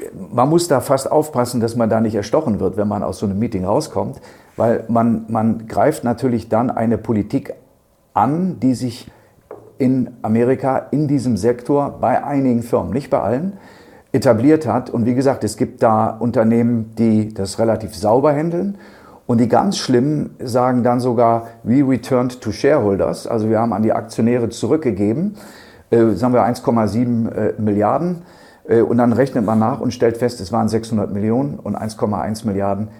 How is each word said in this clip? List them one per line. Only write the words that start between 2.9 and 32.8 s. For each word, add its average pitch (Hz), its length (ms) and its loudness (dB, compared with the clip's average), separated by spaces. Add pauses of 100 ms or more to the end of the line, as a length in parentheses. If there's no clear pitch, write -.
aus - 160 -4
so 110 80 -4
einem 98 120 -2
Meeting 104 260 -2
rauskommt, 113 560 -2 (360)
weil 113 320 0
man, 117 400 2
man 110 380 -2
greift 139 380 0
natürlich 120 440 -2
dann 117 220 0
eine 113 280 0
Politik 110 560 -4 (600)
an, 147 460 0
die 127 140 2
sich 123 360 -8 (680)
in 127 320 2 (120)
Amerika 127 680 0
in 147 180 0
diesem 123 280 0
Sektor 123 640 0
bei 117 220 0
einigen 131 400 0
Firmen, 95 300 -2
nicht 143 180 -4
bei 139 100 0
allen, 143 340 -2 (580)
etabliert 135 540 4
hat. 117 240 -2
Und 113 160 -2
wie 123 80 2
gesagt, 135 280 0
es 107 140 -4
gibt - 260 -4
da 110 280 4
Unternehmen, 117 880 0
die 107 340 2
das 98 260 -6
relativ 107 380 0
sauber 123 360 4
handeln. 170 440 -2 (500)
Und 117 120 2
die 120 100 4
ganz 123 300 2
Schlimmen 147 640 0
sagen 123 400 0
dann 123 180 2
sogar, 117 460 2 (160)
„We 131 260 2
returned 127 520 -2
to 110 100 -6
shareholders“, 104 800 0
also 110 200 0
wir 110 120 2
haben 117 120 0
an 101 100 -2
die 110 100 2
Aktionäre 117 560 0
zurückgegeben, 120 880 -2 (540)
äh, 113 200 4
sagen 120 240 0
wir 113 80 4
eins 113 200 0
Komma 113 260 2
sieben, 117 420 0
äh, 104 280 -2
Milliarden. 117 640 0 (460)
Äh, 117 140 4
und - 160 2
dann 120 140 4
rechnet 120 340 0
man 110 140 2
nach 117 200 0
und 123 140 -4
stellt 117 240 0
fest, 123 220 -2
es 104 120 -10
waren 110 160 0
sechshundert 110 440 -2
Millionen 113 480 -2
und 104 160 -6
eins 110 200 -8
Komma 104 240 -2
eins 110 240 -6
Milliarden 98 440 -2 (120)